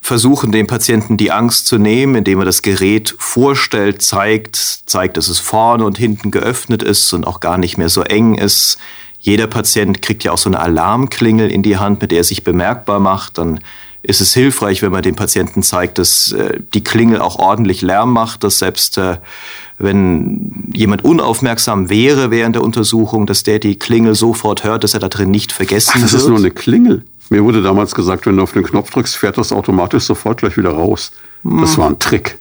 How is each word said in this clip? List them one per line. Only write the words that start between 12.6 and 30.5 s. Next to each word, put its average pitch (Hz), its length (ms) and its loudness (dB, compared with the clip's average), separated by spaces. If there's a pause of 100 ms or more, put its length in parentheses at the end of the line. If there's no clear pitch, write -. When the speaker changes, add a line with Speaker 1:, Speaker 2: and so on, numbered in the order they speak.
Speaker 1:
macht. 95 360 -2
Dann 82 240 -4 (440)
ist - 160 0
es - 140 0
hilfreich, 127 480 0
wenn 101 80 0
man 92 120 -2
dem 90 120 0
Patienten 92 480 -2
zeigt, 90 360 -2
dass, - 340 0
äh, - 260 -2 (160)
die 104 80 0
Klingel 113 380 2
auch - 180 -4
ordentlich 98 440 2
Lärm 101 300 2
macht, 113 300 -2
dass 101 160 0
selbst, - 400 -2
äh, 92 200 -2 (600)
wenn 98 960 0
jemand 196 300 0
unaufmerksam 117 840 0
wäre 123 440 4
während 117 240 0
der 117 80 0
Untersuchung, 110 640 0
dass 101 180 -2
der 107 160 2
die 101 180 0
Klingel 113 380 2
sofort 107 480 0
hört, 110 180 0
dass - 120 0
er 110 60 -2
da 95 80 -2
drin 98 220 -2
nicht 104 220 0
vergessen - 420 0
Speaker 2:
Ach, 127 60 2
das 113 120 2
Speaker 1:
wird. 120 100 2
Speaker 2:
ist 139 60 4
nur 113 100 4
eine 95 120 4
Klingel? 233 540 2 (260)
Mir 104 140 4
wurde 113 180 2
damals 98 320 0
gesagt, 90 320 -2
wenn 98 100 2
du 95 60 4
auf 95 100 -2
den 95 120 0
Knopf 101 260 -2
drückst, 123 240 -4
fährt - 240 -2
das 117 140 -2
automatisch 98 500 0
sofort - 360 -2
gleich 98 180 -2